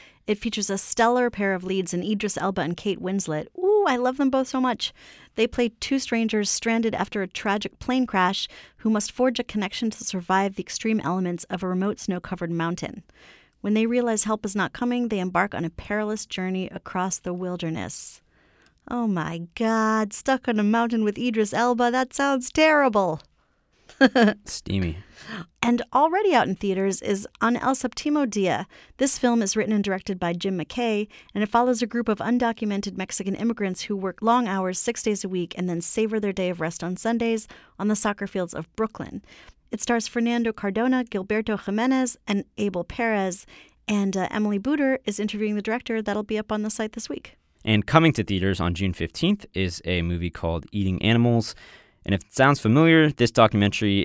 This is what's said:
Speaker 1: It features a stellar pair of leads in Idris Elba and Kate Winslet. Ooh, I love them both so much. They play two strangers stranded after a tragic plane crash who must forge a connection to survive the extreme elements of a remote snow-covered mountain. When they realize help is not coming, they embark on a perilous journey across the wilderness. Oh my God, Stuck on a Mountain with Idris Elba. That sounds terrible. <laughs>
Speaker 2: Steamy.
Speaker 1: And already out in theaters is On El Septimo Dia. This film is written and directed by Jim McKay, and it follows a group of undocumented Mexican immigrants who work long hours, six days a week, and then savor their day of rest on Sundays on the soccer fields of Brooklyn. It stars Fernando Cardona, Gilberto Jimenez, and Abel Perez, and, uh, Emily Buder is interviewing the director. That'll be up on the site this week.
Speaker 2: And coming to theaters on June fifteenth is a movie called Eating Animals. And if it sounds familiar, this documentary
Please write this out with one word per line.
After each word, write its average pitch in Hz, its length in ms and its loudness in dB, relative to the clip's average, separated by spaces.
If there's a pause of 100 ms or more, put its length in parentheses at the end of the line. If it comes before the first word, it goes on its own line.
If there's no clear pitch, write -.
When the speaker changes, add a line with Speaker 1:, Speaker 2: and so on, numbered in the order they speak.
(260)
Speaker 1:
It 208 100 0
features 214 320 -4
a 196 80 -2
stellar 240 540 2
pair 196 240 0
of 180 100 -4
leads 185 300 -2
in 180 80 -2
Idris 208 340 -2
Elba 190 240 -2
and 170 160 -2
Kate 196 240 -4
Winslet. 180 460 -4 (120)
Ooh, 403 300 4
I 254 80 2
love 254 220 0
them 277 100 2
both 262 200 0
so 262 120 -2
much. 254 320 -2 (440)
They 233 100 2
play 240 240 0 (100)
two 269 180 -2
strangers 220 520 0
stranded 226 440 0
after - 280 -2
a 190 40 -4
tragic 202 520 -4
plane 254 280 0
crash 190 420 0 (280)
who 220 140 -2
must 208 200 0
forge 254 300 0
a 240 40 -4
connection 214 440 -4
to - 160 -6
survive 190 520 0
the 180 60 -4
extreme - 380 -2
elements 175 440 -2
of 175 180 -6
a 190 60 -4
remote 190 320 -2
snow-covered 180 500 -6
mountain. 170 520 -4 (600)
When 208 100 0
they 220 140 4
realize 233 380 0
help 214 200 -2
is 196 100 -6
not 196 200 -2
coming, 247 340 -2
they 208 120 -2
embark 185 340 0
on 180 100 -4
a 160 60 -4
perilous 214 560 -6
journey 185 420 -4
across 185 500 -6
the 180 140 -6
wilderness. 175 880 -6 (720)
Oh 240 160 -2
my 170 360 -2 (120)
God, 220 580 2
Stuck - 360 0
on 220 100 0
a 208 60 2
Mountain 226 400 2
with 208 140 -2
Idris 220 360 0
Elba. 240 360 2
That 262 220 0
sounds 277 380 0
terrible. 254 720 4 (800)
<laughs> 247 440 6
Speaker 2:
Steamy. 90 540 -2 (640)
Speaker 1:
And 240 200 4 (120)
already 330 400 4
out 226 140 4
in 190 80 -2
theaters 190 440 0
is 202 280 -4 (120)
On 240 160 2
El 262 180 0
Septimo 285 540 0
Dia. 180 380 0 (300)
This - 220 2
film 233 240 4
is 196 140 -2
written 220 160 0
and 208 120 2
directed 190 340 -4
by 175 140 -2
Jim 185 260 -4
McKay, 214 480 -2 (260)
and 208 120 -2
it 208 40 0
follows 240 320 4
a 240 60 0
group 233 220 -2
of 208 100 0
undocumented 214 800 0
Mexican 190 400 -4
immigrants 208 460 -2
who 208 140 -4
work 185 240 -6
long 233 280 2
hours, 185 320 -2
six 233 220 -4
days 208 220 -2
a 190 40 -6
week, 180 280 -4
and 180 120 -2
then 170 120 -2
savor 220 380 -2
their 202 140 -2
day 180 160 -2
of 175 120 -4
rest 165 220 -6
on 180 140 -4
Sundays 226 500 -2 (320)
on 190 80 -4
the 214 80 2
soccer 202 320 -2
fields 180 280 -6
of 160 200 -10
Brooklyn. - 480 -6 (480)
It 214 100 -6
stars 233 280 0
Fernando 233 440 0
Cardona, 233 520 0
Gilberto 214 600 -4
Jimenez, 254 520 0 (100)
and 202 180 -2 (140)
Abel 185 260 -2
Perez, 202 600 -2 (400)
and, 202 300 0
uh, 185 140 0
Emily 208 280 0
Buder 269 460 0
is 202 160 -4
interviewing 214 340 -2
the 208 80 -2
director. 220 400 -4
That'll 208 220 -4
be 214 140 -4
up 214 120 -6
on 214 120 -2
the 214 80 -4
site 220 220 -4
this - 160 -10
week. - 280 -12 (280)
Speaker 2:
And 107 220 2
coming 160 280 6
to 113 100 -2
theaters 95 340 0
on 87 160 0
June 92 180 0
fifteenth 175 640 -2
is 92 300 -2
a 87 180 0
movie 87 280 -2
called 82 420 -4
Eating 95 300 0
Animals. 117 520 4 (500)
And - 80 -2
if 95 100 0
it - 120 -16
sounds 135 240 6
familiar, 156 520 6
this 123 200 2
documentary 104 760 4